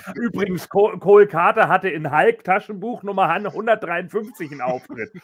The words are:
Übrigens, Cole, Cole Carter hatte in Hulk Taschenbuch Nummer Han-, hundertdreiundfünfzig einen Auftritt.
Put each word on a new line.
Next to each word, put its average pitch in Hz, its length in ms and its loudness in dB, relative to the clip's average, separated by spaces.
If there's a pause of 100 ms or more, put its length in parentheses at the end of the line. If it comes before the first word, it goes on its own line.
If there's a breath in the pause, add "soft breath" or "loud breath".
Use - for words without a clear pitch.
(160)
Übrigens, 185 540 -6
Cole, 202 300 2
Cole 202 280 8
Carter 196 400 2
hatte 185 220 2
in 156 260 -6
Hulk 220 280 2
Taschenbuch 202 600 -4
Nummer 190 240 0
Han-, 185 240 -4
hundertdreiundfünfzig 185 1000 -4
einen 143 100 -12
Auftritt. 127 500 -8 (120)